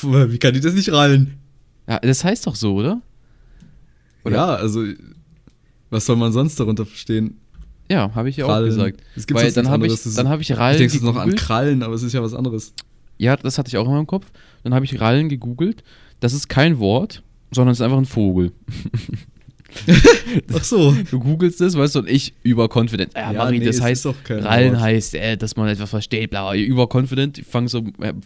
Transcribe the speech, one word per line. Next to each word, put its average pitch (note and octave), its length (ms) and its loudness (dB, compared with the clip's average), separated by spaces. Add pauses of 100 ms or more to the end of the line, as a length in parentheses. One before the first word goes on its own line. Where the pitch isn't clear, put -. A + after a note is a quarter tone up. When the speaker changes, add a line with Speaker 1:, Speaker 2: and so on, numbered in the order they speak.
Speaker 1:
wie C3 340 2
kann B2+ 160 2
die C3 60 0
das D#3+ 140 0
nicht G3 180 0
rallen? C#3+ 460 4 (500)
Speaker 2:
Ja, A2+ 120 -2
das C3 240 0
heißt F#3+ 220 -2
doch B2 100 -6
so, G#2 200 -2
oder? D#3+ 260 -2 (1200)
Oder? G#2 100 0
Speaker 1:
Ja, B2 200 0
also, G#2+ 280 -2 (1040)
was A2 160 -2
soll A#2+ 120 2
man A#2 160 0
sonst C#3 260 -2
darunter A2 260 -2
verstehen? A2 520 -6 (520)
Speaker 2:
Ja, A2 240 0
hab A2+ 120 -4
ich C3+ 120 -6
ja C#3 80 -4
auch B2 40 0
Speaker 1:
Rallen. A2 200 2
Speaker 2:
gesagt. G2+ 320 -2 (140)
Speaker 1:
Es A2 120 -10
gibt B2+ 120 0
Speaker 2:
Weil A#2 120 4
Speaker 1:
sonst - 40 -10
Speaker 2:
dann A#2+ 80 2
Speaker 1:
nichts C3 100 0
Speaker 2:
hab A2 60 2
ich, A2+ 120 2
Speaker 1:
anderes. A2+ 120 -4
Das A2 120 -6
Speaker 2:
dann B2+ 100 0
Speaker 1:
ist, C3+ 60 2
Speaker 2:
hab D#3 100 -2
ich C3+ 160 -2
Rallen A#2+ 180 2
Speaker 1:
ich D#3 40 4
denk A#2+ 140 4
jetzt C3 100 0
noch A#2+ 120 2
an G#2+ 140 -2
Speaker 2:
gegoogelt. G#3 100 0
Speaker 1:
Krallen, C3 440 0
aber A2+ 120 -6
es A#2 80 -6
ist A#2 100 -4
ja C3 80 -2
was A2+ 120 -4
anderes. B2 400 -6 (440)
Speaker 2:
Ja, B2+ 200 2
das C3 200 -4
hatte B2+ 120 -6
ich A#2+ 80 -4
auch G#2+ 100 0
in C3+ 60 0
meinem D3 140 -2
Kopf. G3 220 -6 (340)
Dann B2 100 -2
hab C3 100 2
ich C3+ 160 -6
Rallen C3 300 2
gegoogelt. C3 540 -4 (360)
Das A#2+ 140 0
ist D3 160 -8
kein D3 300 2
Wort, A2 440 0 (280)
sondern B2+ 200 4
es A#2 80 0
ist A#2+ 60 0
einfach C3 120 2
ein C3+ 80 2
Vogel. F#2 520 0
<laughs> - 40 -20 (1300)
Speaker 1:
<laughs> G#3+ 680 6
Ach D#3 100 -2
so. D#3 320 4 (140)
Speaker 2:
Du B2+ 100 -2
googelst D#3+ 420 0
es, F3+ 160 2
weißt C#3+ 180 2
du, D3 40 2
und F2+ 100 -4
ich C#3 240 0 (100)
überconfident. A2+ 720 0
Ja, G#2 180 -8
Speaker 1:
Ja, G2+ 140 -4
Speaker 2:
Mari, B2 140 0
Speaker 1:
nee, A#2 60 -2
Speaker 2:
das C3+ 120 0
Speaker 1:
es A#2+ 40 -2
Speaker 2:
heißt, B2 180 0
Speaker 1:
ist - 60 -8
doch C3+ 180 -6
kein A2 160 -6
Speaker 2:
Rallen A#2+ 340 4
Speaker 1:
Wort. A#2 80 0
Speaker 2:
heißt, A2 340 0
äh, G#2+ 220 -4
dass G#2+ 180 -8
man A2 120 -2
etwas G#2 220 -4
versteht, A2 400 -4
bla, G2 220 -6
bla. G2+ 80 -2
Überconfident, B2+ 880 0
fang B2 200 -2
so, A#2 120 -4 (220)
äh, G#2 120 -6 (120)